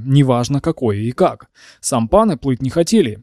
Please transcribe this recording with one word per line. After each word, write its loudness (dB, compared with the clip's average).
неважно 2
какое -2
и -4
как. -2
Сампаны 0
плыть -4
не -4
хотели, 0